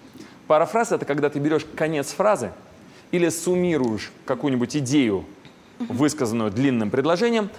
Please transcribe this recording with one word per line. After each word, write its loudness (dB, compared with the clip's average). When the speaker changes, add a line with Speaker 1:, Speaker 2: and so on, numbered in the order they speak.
Speaker 1:
Парафраз — 2
это -2
когда 0
ты -4
берешь 0
конец -2
фразы 0
или 2
суммируешь 0
какую-нибудь -2
идею, 2
Speaker 2:
Мгм. -6
Speaker 1:
высказанную 0
длинным 0
предложением, 2